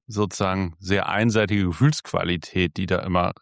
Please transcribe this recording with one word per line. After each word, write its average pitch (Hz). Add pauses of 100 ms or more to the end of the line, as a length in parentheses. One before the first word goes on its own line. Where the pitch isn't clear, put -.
sozusagen 95
sehr 95
einseitige 104
Gefühlsqualität, 90
die 92
da 90
immer, 90